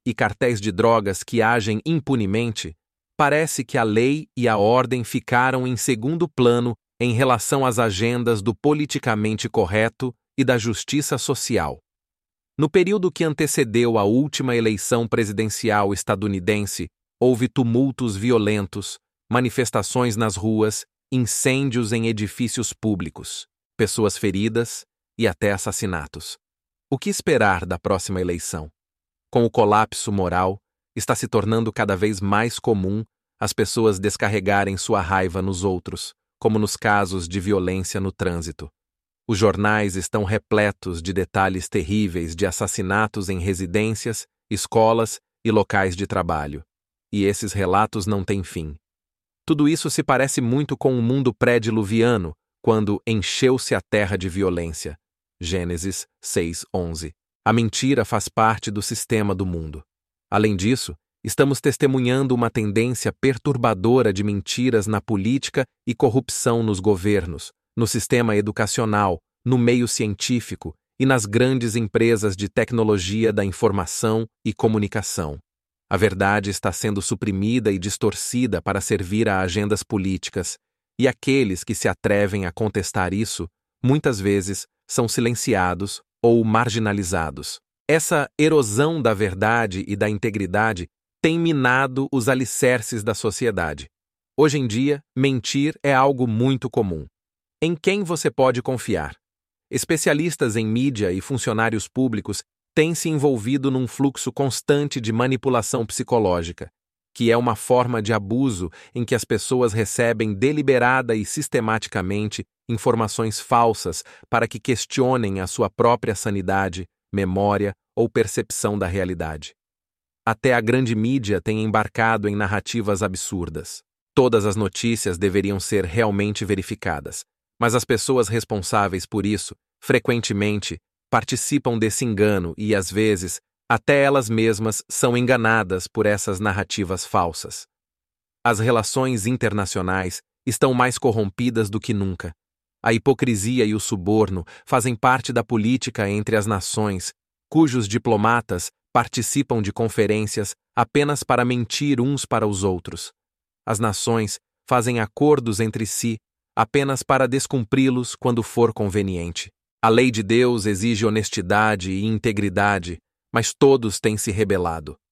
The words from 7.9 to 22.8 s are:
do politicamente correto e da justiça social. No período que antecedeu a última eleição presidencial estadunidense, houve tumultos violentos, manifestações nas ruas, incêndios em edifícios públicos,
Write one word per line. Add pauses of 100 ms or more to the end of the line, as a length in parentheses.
do
politicamente
correto (220)
e
da
justiça
social. (800)
No
período
que
antecedeu
a
última
eleição
presidencial
estadunidense, (320)
houve
tumultos
violentos, (300)
manifestações
nas
ruas, (260)
incêndios
em
edifícios
públicos, (320)